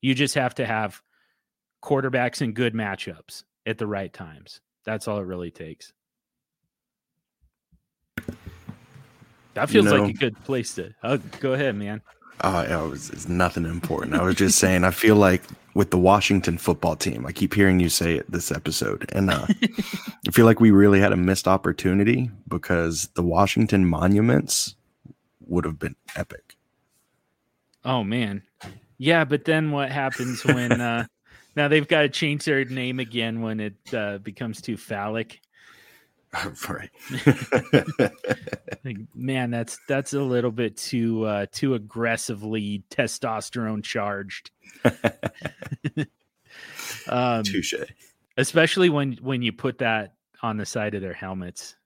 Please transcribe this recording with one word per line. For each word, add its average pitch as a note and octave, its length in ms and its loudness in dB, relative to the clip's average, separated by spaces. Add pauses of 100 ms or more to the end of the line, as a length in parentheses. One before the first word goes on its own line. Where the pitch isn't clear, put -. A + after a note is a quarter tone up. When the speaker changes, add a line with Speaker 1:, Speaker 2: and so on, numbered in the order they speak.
Speaker 1:
You C3 140 2
just C3+ 200 0
have B2+ 220 0
to B2 100 -2
have A2 340 -4 (800)
quarterbacks C3 600 0
in A2+ 120 -2
good A#2 200 0
matchups G2 720 -8 (220)
at A2 120 -6
the A2 80 -4
right G2 260 -6
times. - 480 -18 (240)
That's G#2+ 220 -6
all G#2 140 -4
it F#2 60 -8
really F2+ 260 -8
takes. - 400 -18 (3500)
That - 140 -2
Speaker 2:
You G#3 140 6
Speaker 1:
feels G#3 40 6
like D3 160 6
Speaker 2:
know G2+ 60 2
Speaker 1:
a F#2+ 40 -4
good A#2+ 320 -4
place B2+ 300 -4
to, F#2+ 180 -10 (100)
oh, B2 160 -2 (220)
go C3 120 -2
ahead, C3+ 240 -2
man. G#2 260 -8 (380)
Speaker 2:
Uh, F2+ 280 0
it D#2+ 220 -2
was, - 200 -12
it's - 180 -12
nothing F2 360 0
important. E2 500 -4
I F2+ 80 2
was F#2 140 2
just G2 220 4
saying, F#2 260 4
I F#2 80 4
feel G#2+ 240 6
like F#2+ 260 6 (320)
with G2 160 2
the F#2 80 2
Washington F#2 600 4
football F2 360 0
team, B1 320 -6
I - 60 -10
keep - 220 -2
hearing F#2+ 260 6
you F2 80 4
say E2+ 280 0
it - 140 -6
this F2 220 -4
episode, - 600 -4
and, G2 180 2
uh, - 160 -2
Speaker 1:
<laughs> - 160 2 (680)
Speaker 2:
I - 40 -2
feel A#2 140 10
like A2+ 140 8
we A2+ 100 10
really G2 300 8
had G2 120 4
a F#2 40 2
missed F#2 320 2
opportunity G2+ 840 2 (160)
because E2+ 680 -2
the F2 100 -2
Washington G2 600 4
monuments G2+ 920 2 (680)
would E2+ 180 -2
have D#2+ 160 -6
been - 160 -8 (180)
epic. - 420 -12 (1300)
Speaker 1:
Oh, B2+ 200 0
man. G2+ 380 -4 (560)
Yeah, D#3+ 260 4
but C#3 200 -2
then D#3 280 0
what C#3 180 -4
happens C3 540 -6
when, B2 280 2
Speaker 2:
<laughs> A#2+ 80 2
Speaker 1:
uh, A#2 260 -2 (500)
now D3 100 2
they've D3 220 2
gotta D3+ 200 4
change D3 360 -4
their C#3 200 0
name B2+ 360 -6
again A2+ 400 -4
when A2 180 -4
it, G#2 180 -8 (160)
uh, G#2 260 -4
becomes G#2+ 420 -10
too A2 160 -8
phallic. G#2+ 640 -8 (920)
Speaker 2:
<laughs> - 360 -10
Right. - 220 -10 (340)
<laughs> C3+ 880 2 (720)
Speaker 1:
Like, A#2+ 140 -10 (160)
man, B2+ 360 -4
that's, A#2 280 -6 (100)
that's C#3 260 -2
a C#3 60 0
little B2 320 0
bit A2 240 -2
too, A2+ 480 -2
uh, G#2 260 -2
too C3+ 240 -2
aggressively G#2+ 1160 -4
testosterone A2 920 -4
charged. G2+ 680 -8 (340)
<laughs> - 1200 -4 (1040)
Um, B2 340 0
Speaker 2:
Touche. G2 320 -4 (600)
Speaker 1:
especially E3 520 4
when, C#3+ 320 0
when B2+ 220 -4
you A2+ 100 0
put B2+ 260 -4
that A2 360 -2 (280)
on A2+ 140 -2
the G#2 80 -4
side G#2+ 300 -4
of G2 80 -4
their F#2 100 -8
helmets. F#2 720 -12